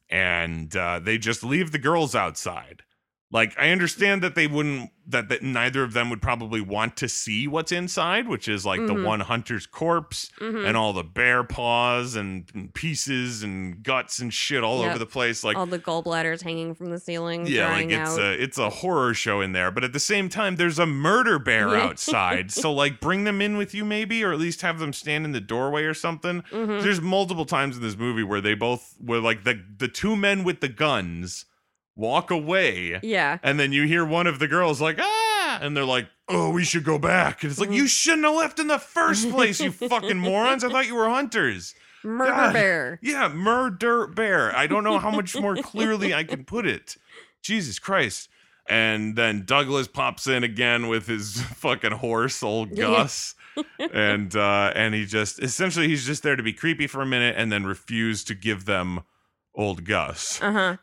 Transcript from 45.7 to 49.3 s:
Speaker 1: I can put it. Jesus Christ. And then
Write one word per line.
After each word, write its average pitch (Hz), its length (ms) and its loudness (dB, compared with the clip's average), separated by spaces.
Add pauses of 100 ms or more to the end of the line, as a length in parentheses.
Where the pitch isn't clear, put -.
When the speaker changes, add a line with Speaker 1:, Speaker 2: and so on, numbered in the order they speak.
Speaker 1:
I 151 100 0
can 160 220 -6
put 208 220 -4
it. - 300 -4 (440)
Jesus 180 380 -2
Christ. 175 500 0 (400)
And 110 460 2
then 110 300 2